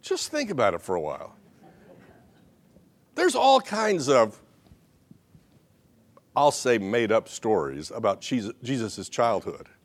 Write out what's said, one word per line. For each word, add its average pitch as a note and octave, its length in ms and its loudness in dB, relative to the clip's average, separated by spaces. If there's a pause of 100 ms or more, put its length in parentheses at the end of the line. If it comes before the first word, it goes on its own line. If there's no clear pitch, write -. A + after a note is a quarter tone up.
Just - 280 -4
think C#4+ 200 -4
about A#2 240 2
it E2+ 80 -6
for F#2+ 140 -4
a E2+ 60 -2
while. D2 340 -10 (1800)
There's E4 200 2
all C4 240 6
kinds G#3 480 -2
of, A#2 320 4 (2000)
I'll C#3+ 160 4
say, B2 260 0
made-up A2 500 0
stories D#2 600 -2
about A2 320 -2
Jesus, A2+ 400 -6
Jesus' A#2 480 -6
childhood. G#2+ 580 -2 (180)